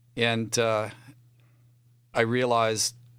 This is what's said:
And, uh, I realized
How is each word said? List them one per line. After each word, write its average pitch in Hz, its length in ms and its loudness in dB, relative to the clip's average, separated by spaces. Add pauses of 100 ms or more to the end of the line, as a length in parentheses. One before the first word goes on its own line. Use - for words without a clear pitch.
(160)
And, 113 440 0
uh, 110 300 0 (1200)
I 120 80 2
realized 113 720 0 (240)